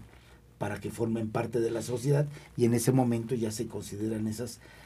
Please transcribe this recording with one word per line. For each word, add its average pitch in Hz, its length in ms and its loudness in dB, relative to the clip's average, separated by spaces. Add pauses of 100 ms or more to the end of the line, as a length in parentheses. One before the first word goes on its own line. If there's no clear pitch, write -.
(560)
para 101 220 -4
que 104 120 -6
formen 110 380 -2
parte 117 300 -2
de 113 120 0
la 117 100 -2
sociedad 131 440 2 (300)
y 120 80 2
en 113 100 8
ese 120 200 4
momento 120 420 2
ya 110 160 0
se 110 160 -4
consideran 107 600 -4
esas, 113 340 -6 (240)